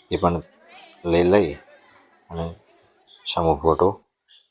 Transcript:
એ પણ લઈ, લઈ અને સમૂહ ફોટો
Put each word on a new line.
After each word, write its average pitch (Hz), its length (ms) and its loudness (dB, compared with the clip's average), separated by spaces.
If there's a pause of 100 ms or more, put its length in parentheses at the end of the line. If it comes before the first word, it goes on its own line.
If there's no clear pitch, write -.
(100)
એ 90 60 -2
પણ 87 260 -2 (640)
લઈ, 85 180 2
લઈ 87 360 2 (720)
અને 82 240 -10 (800)
સમૂહ 80 280 0
ફોટો 82 420 0 (460)